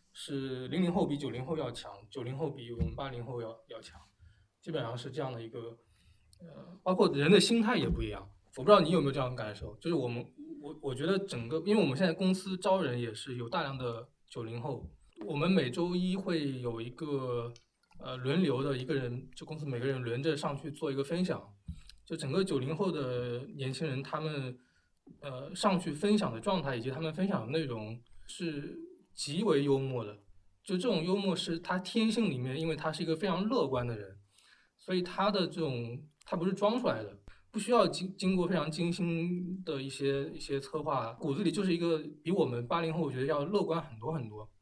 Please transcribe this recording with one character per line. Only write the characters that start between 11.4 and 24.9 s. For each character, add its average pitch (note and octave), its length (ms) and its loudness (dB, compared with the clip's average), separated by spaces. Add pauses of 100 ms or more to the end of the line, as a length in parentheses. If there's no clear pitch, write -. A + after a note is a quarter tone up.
个， D#3 160 0
因 G#3 100 4
为 A3 60 6
我 - 60 6
们 - 100 0
现 F#3+ 80 4
在 E3 80 4
公 F#3 200 2
司 F#3 240 -4
招 F#3+ 240 4
人 B2 200 0
也 A2+ 100 -4
是 A#2+ 240 -8
有 A#2 140 -6
大 D#3+ 140 0
量 C#3 120 -4
的 A#2+ 320 -4 (220)
九 A#2+ 140 -8
零 A#2 180 -6
后， B2+ 260 -6 (380)
我 F3 100 -4
们 D#3+ 160 4
每 D3 200 4
周 F3 240 0
一 F3+ 200 0
会 D#3 460 -2
有 A#2 180 -2
一 A#2+ 120 -6
个， C3 600 -4 (480)
呃， B2+ 180 -8
轮 C#3 260 2
流 C3+ 180 2
的 C#3 160 -2
一 B2+ 80 -6
个 D#3+ 80 0
人， A#2+ 420 -2
就 - 80 -14
公 D#3 140 -10
司 D3+ 80 -8
每 B2+ 140 -4
个 B2+ 80 -2
人 C3+ 120 0
轮 A#2+ 220 -2
着 D#3 160 2
上 D3+ 180 -2
去 D3 140 -8
做 C#3+ 220 -2
一 C3 40 -2
个 C#3 80 0
分 E3+ 220 0
享。 - 260 -2 (540)
就 - 100 -8
整 C#3 160 -4
个 F#3 120 4
九 E3 160 0
零 C3+ 160 -2
后 F#3 160 2
的 B2 480 -2 (160)
年 C3 180 -4
轻 D#3+ 140 -2
人， C3+ 160 -2
他 D#3 180 -4
们， C#3 340 -4 (640)